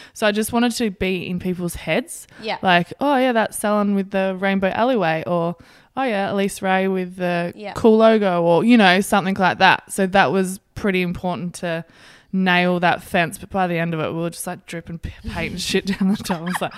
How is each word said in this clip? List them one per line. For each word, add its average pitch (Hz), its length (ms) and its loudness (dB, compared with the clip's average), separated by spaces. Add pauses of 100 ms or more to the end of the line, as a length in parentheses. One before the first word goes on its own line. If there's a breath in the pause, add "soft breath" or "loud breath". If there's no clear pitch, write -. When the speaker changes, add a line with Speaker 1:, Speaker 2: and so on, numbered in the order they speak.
(120)
Speaker 1:
So - 140 -4
I 208 60 2
just 214 200 -2
wanted 240 200 2
to 233 180 -2
be 185 360 -4
in 180 120 -6
people's 175 380 -4
heads. - 500 -6 (160 loud breath)
Speaker 2:
Yeah. 214 180 -6
Speaker 1:
Like, 175 400 0
"Oh, 285 160 0
yeah, 254 160 2
that 220 220 -2
salon 208 400 -2
with 196 160 -4
the 190 280 -2
rainbow 196 300 0
alleyway," 185 580 0
or, 170 300 -2 (400 loud breath)
"Oh, 262 60 -4
yeah, 196 280 -2
Elise 196 300 -2
Ray 190 280 0
with 185 280 -4
the 175 400 -2
Speaker 2:
Yeah. 208 160 -14
Speaker 1:
cool 220 240 6
logo," 208 460 4
or, 170 200 4
you 240 140 6
know, 190 240 8
something 196 360 0
like 180 200 2
that. 175 340 4
So 190 180 0
that 175 220 4
was 190 300 -2 (140)
pretty 185 260 -2
important 175 540 -6
to 170 320 -6 (500 loud breath)
nail 180 440 2
that 175 200 2
fence, 175 380 -2
but - 100 -18
by 190 200 -2
the 170 100 -2
end 170 160 -2
of 156 60 -4
it, 113 120 -4
we 165 60 -6
were 170 100 -4
just, - 160 -10
like, 180 220 -12
dripping 170 320 -12
p-, - 140 -12 (180)
paint 165 220 -6
and 180 80 -8
shit 190 260 -2
down 190 240 0
the 208 60 0
top. 175 240 -6
I - 20 -10
was 180 180 -6
like, 175 180 -6